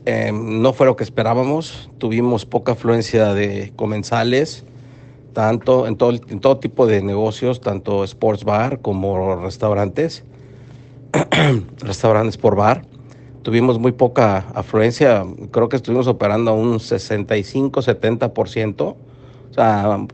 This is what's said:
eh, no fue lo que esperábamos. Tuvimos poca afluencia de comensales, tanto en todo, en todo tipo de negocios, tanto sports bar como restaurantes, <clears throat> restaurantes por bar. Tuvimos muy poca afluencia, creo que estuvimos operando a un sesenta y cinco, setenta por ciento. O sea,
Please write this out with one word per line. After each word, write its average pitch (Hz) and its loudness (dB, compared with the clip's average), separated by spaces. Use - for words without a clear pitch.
eh, 110 -2
no 113 0
fue 135 4
lo 127 4
que - -6
esperábamos. 127 -2
Tuvimos 117 0
poca 123 -2
afluencia 113 2
de 101 -4
comensales, 113 -2
tanto 120 2
en 113 -4
todo, 123 2
en 107 -8
todo 135 4
tipo 123 0
de 101 2
negocios, 110 -2
tanto 98 -2
sports 104 -2
bar 107 0
como 95 -2
restaurantes, 101 -2
<clears throat> 139 0
restaurantes 107 0
por 107 2
bar. 107 2
Tuvimos 117 2
muy 123 2
poca 120 2
afluencia, 113 2
creo 117 2
que 135 0
estuvimos 120 0
operando 110 0
a 110 2
un 113 0
sesenta 107 -4
y 101 -2
cinco, 135 -2
setenta 117 0
por - -2
ciento. 113 -4
O - -20
sea, 104 2